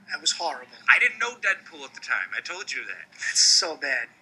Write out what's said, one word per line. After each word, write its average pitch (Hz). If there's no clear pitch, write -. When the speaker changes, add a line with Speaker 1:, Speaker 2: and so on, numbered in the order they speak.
Speaker 1:
That -
was -
horrible. 139
Speaker 2:
I 220
didn't 233
know 240
Deadpool 180
at -
the -
time. 98
I 117
told 185
you 120
that. 95
Speaker 1:
That's -
so 160
bad. 131